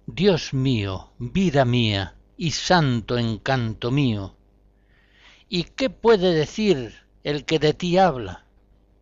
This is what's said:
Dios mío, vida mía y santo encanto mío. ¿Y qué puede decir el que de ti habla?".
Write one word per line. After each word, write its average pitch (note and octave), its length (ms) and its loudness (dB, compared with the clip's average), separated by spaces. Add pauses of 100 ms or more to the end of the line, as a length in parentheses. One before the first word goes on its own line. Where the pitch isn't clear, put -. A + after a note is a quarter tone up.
Dios D#3 480 0
mío, A2+ 640 -2
vida C#3 460 0
mía A2+ 520 0 (260)
y E3+ 100 -2
santo B2+ 680 0
encanto A#2 760 -4
mío. A2+ 460 -2 (1120)
¿Y F3 160 -4
qué - 240 -4
puede F#3 440 4
decir D3+ 640 0 (300)
el D3 180 -4
que D#3 160 0
de D3+ 140 2
ti F3 240 -2
habla?". B2+ 480 0 (560)